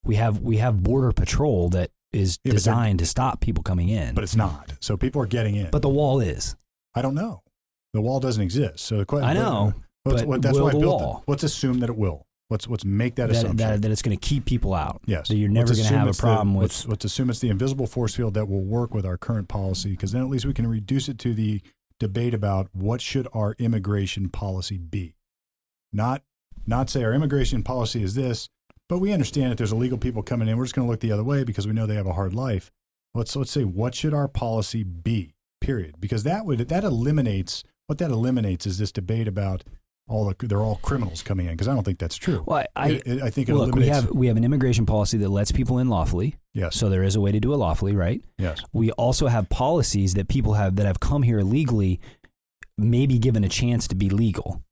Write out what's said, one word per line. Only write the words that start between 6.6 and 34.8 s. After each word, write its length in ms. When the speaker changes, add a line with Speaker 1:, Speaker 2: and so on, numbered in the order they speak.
Speaker 2:
I 60
don't 140
know. 280
The 80
wall 180
doesn't 220
exist. 440
So 140
the 60
que-, 140
Speaker 1:
I 140
know, 400
Speaker 2:
what's, 180
Speaker 1:
but 60
Speaker 2:
what, 140
that's 160
Speaker 1:
will 80
Speaker 2:
why 40
I 40
Speaker 1:
the 60
Speaker 2:
built 220
Speaker 1:
wall? 260
Speaker 2:
it. 20
Let's 140
assume 380
that 80
it 80
will. 280
Let's, 180
let's 180
make 300
that 120
Speaker 1:
That, 80
Speaker 2:
assumption. 220
Speaker 1:
that, 260
that 80
it's 100
gonna 160
keep 280
people 280
out. 320
Speaker 2:
Yes. 220
Speaker 1:
That 80
you're 140
never 180
Speaker 2:
Let's 140
Speaker 1:
gonna 80
Speaker 2:
assume 100
Speaker 1:
have 80
a 20
Speaker 2:
it's 80
the, 60
Speaker 1:
problem 320
with 80
Speaker 2:
let's, 240
let's 180
assume 240
it's 100
the 100
invisible 360
force 300
field 180
that 160
will 140
work 320
with 100
our 120
current 300
policy, 480
'cause 180
then 100
at 60
least 160
we 80
can 120
reduce 440
it 100
to 160
the 260
debate 340
about 400
what 280
should 340
our 240
immigration 680
policy 500
be. 340
Not, 300
not 240
say 140
our 100
immigration 480
policy 400
is 140
this, 340
but 100
we 160
understand 380
that 80
there's 120
illegal 280
people 240
coming 240
in. 100
We're 80
just 80
gonna 140
look 140
the 100
other 120
way 200
because 240
we 60
know 120
they 100
have 120
a 60
hard 200
life. 380
Let's, 220
let's 160
say, 120
what 300
should 220
our 120
policy 540